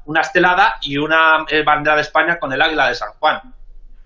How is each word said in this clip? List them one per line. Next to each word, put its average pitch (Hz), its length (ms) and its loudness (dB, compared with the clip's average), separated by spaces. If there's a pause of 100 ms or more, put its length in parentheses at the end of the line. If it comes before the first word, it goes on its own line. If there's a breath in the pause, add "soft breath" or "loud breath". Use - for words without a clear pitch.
una 160 160 -2
estelada 180 600 2
y 139 160 -6
una, 156 520 2
eh, 151 140 0
bandera 151 320 2
de 151 60 2
España 160 360 0
con 143 140 -6
el 135 100 0
águila 151 280 0
de 120 60 -4
San 104 240 -10
Juan. 151 220 0 (640)